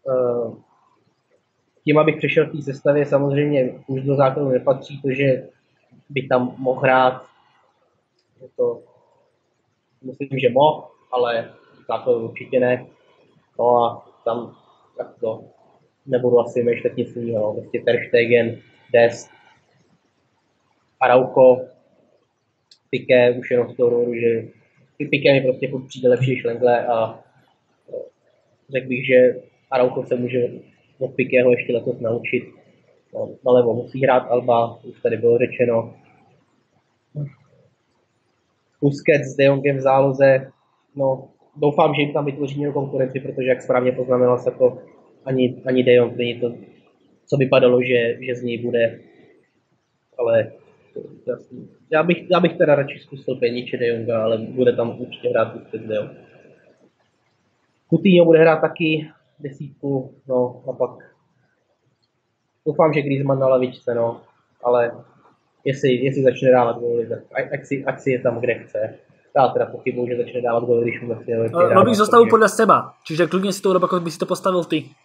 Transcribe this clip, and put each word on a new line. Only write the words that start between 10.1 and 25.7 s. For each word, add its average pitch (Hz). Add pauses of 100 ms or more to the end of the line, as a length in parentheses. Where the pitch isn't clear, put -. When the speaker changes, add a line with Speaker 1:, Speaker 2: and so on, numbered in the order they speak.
Speaker 1:
že -
mohl, 143 (240)
ale 117 (340)
v -
základu 117 (100)
určitě 123
ne. 123 (760)
No 120
a - (180)
tam 117 (420)
tak 120 (120)
to 110 (640)
nebudu 123
asi 117
vymýšlet 120
nic 117
jiného. 113
No. 117
Prostě -
Ter 120
Stegen, 117 (360)
Dest, 117 (1700)
Araujo, 127 (1200)
Piqué, 123
už 123
jenom 120
z -
toho 123
důvodu, 120
že 117 (640)
Piqué 139
mi 135
prostě 127
furt 135